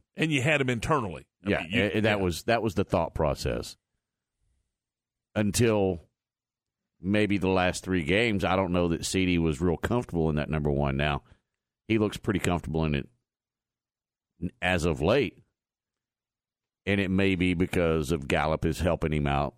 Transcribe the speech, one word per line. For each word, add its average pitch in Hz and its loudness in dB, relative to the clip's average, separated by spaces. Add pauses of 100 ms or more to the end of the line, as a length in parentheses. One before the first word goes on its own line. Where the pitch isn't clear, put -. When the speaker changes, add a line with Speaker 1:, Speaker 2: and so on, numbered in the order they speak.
(160)
Speaker 1:
And 160 -2
you 139 0
had 147 0
him 127 0
internally. 113 -4 (180)
I 101 -2
Speaker 2:
yeah, 82 0
Speaker 1:
mean, 85 -12
you, 95 0
Speaker 2:
and 104 0
that 104 2
Speaker 1:
yeah. 98 -2
Speaker 2:
was, 87 -2
that 117 2
was 110 -2
the 98 0
thought 87 -2
process. 67 -2 (1600)
Until 104 2 (1000)
maybe 101 2
the 92 0
last 90 2
three 92 0
games, 98 2
I 92 2
don't 95 0
know 87 2
that 82 -2
CeeDee 90 0
was 80 0
real 87 2
comfortable 87 -2
in 76 0
that 76 -2
number 73 0
one. 69 0
Now, 73 -2 (640)
he 110 2
looks 104 -2
pretty 95 -2
comfortable 80 -2
in 73 0
it 67 -6 (1500)
as 87 0
of 73 0
late, 104 0 (1400)
and 101 0
it 95 -2
may 95 2
be 90 2
because 82 0
of 69 -2
Gallup 78 0
is 78 -2
helping 80 0
him 73 0
out. 69 -2